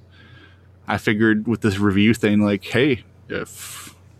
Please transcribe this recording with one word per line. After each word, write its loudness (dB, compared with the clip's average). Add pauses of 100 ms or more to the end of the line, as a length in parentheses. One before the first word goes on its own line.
(880)
I -2
figured 0
with -2
this 0
review 4
thing, 0
like, -2
hey, -2 (240)
if -12 (260)